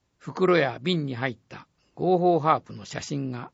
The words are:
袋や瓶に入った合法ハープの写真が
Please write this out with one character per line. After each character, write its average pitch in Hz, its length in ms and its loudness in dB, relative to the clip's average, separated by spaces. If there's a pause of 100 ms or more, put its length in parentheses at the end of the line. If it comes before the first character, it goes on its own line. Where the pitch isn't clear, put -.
(240)
袋 180 320 2
や 135 240 2
瓶 165 240 0
に 131 120 -6
入 123 160 -2
っ 104 60 -14 (120)
た - 180 -18 (260)
合 175 220 2
法 175 240 4
ハ 151 160 4
ー 120 40 -2
プ - 120 -20
の 104 140 -16
写 - 160 -10
真 139 280 -6
が 123 240 -10